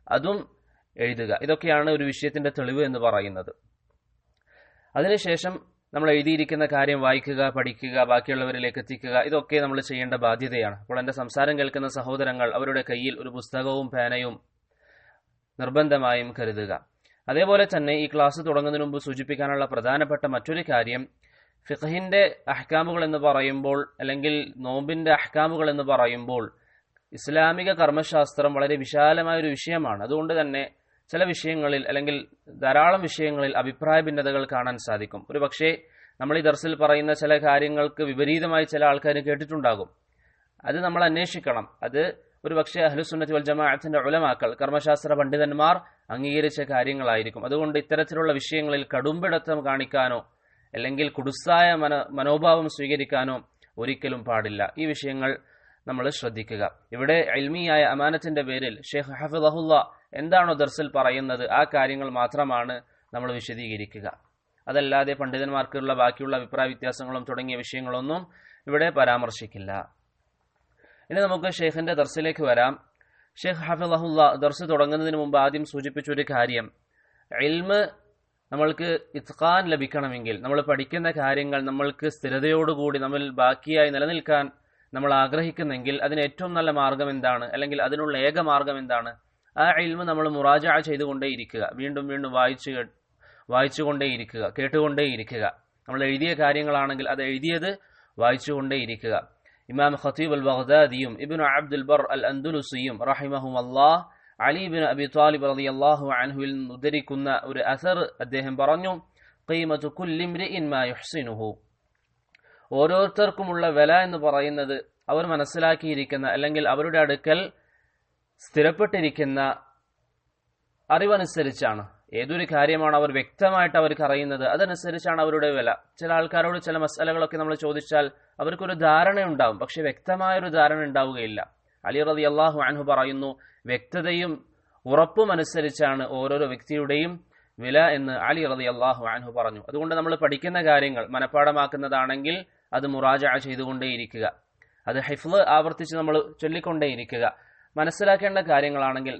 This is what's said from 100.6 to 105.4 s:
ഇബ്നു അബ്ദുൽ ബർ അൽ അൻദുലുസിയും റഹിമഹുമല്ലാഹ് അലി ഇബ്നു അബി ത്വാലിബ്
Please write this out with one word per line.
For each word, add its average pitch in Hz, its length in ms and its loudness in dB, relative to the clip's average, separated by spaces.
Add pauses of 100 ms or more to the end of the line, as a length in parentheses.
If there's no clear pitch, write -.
ഇബ്നു 156 220 -4
അബ്ദുൽ 143 400 0
ബർ 139 280 4
അൽ 135 140 -2
അൻദുലുസിയും 135 800 -4
റഹിമഹുമല്ലാഹ് 135 1000 2 (360)
അലി 139 180 2
ഇബ്നു 160 260 -2
അബി 139 200 0
ത്വാലിബ് 151 380 4